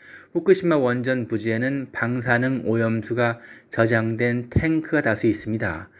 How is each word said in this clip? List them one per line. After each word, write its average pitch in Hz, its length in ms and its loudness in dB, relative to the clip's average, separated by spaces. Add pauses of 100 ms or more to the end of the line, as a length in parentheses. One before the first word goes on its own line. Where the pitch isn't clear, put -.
(320)
후쿠시마 170 460 2
원전 123 500 0
부지에는 117 640 -2
방사능 123 720 0
오염수가 113 760 0 (280)
저장된 117 800 0
탱크가 156 520 2
다수 117 260 0
있습니다. 101 640 -4 (100)